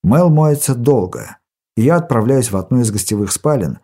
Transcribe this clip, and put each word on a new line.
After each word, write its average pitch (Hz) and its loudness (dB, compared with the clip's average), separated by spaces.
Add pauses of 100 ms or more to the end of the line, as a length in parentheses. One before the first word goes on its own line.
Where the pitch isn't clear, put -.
Мел 156 4
моется 151 2
долго, 117 -2 (380)
и 110 0
я 156 4
отправляюсь 131 0
в 98 -4
одну 123 0
из 110 0
гостевых 104 -4
спален 107 -4